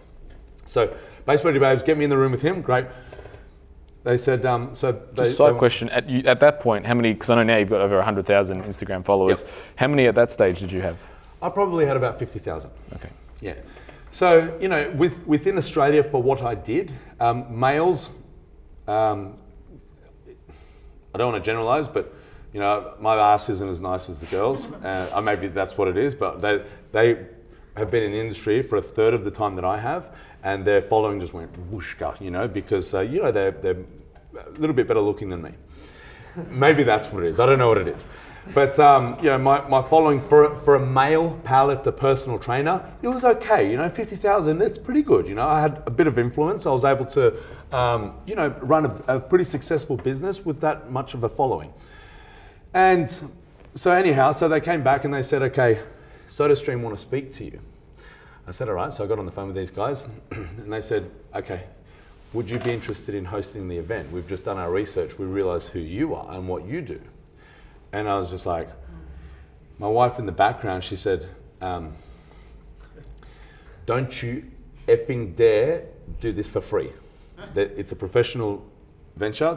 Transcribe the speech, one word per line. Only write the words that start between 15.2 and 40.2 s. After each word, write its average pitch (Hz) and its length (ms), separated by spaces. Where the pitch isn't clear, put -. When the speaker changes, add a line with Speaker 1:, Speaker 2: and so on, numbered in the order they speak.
Speaker 1:
within 175 320
Australia 147 440
for 143 200
what 135 180
I 120 140
did, 131 400
um, 120 380
males, 147 500
um, 107 480
I 92 40
don't 120 140
wanna 95 120
generalize, 113 440
but, - 260
you 104 60
know, 101 400
my 110 160
ass 104 340
isn't 98 180
as 87 120
nice 92 280
as 80 120
the 80 60
girls. 104 500
<laughs> - 60
Uh, 92 300
uh, 90 80
maybe 104 280
that's 92 280
what 98 120
it 90 100
is, 135 160
but 90 260
they, 104 220
they 113 340
have 104 140
been 113 140
in 101 80
the 107 60
industry 110 440
for - 140
a 95 60
third 110 300
of 110 120
the 104 60
time 101 260
that 90 80
I 98 140
have, 143 360
and 98 220
their 101 160
following 107 400
just 87 140
went 82 180
whooshka, 87 500
you 95 100
know, 95 180
because, 95 460
uh, 95 60
you 123 200
know, 160 100
they're, 98 200
they're 92 260
a 82 220
little 156 160
bit 120 140
better 110 120
looking 101 280
than 87 140
me. 78 80
Maybe 143 340
that's 110 300
what 95 120
it 85 40
is. 80 120
I 123 60
don't 135 120
know 123 100
what 110 100
it 90 100
is. - 180
But, 139 240
um, 135 400
you 165 60
know, 139 120
my, 139 320
my 135 140
following 151 400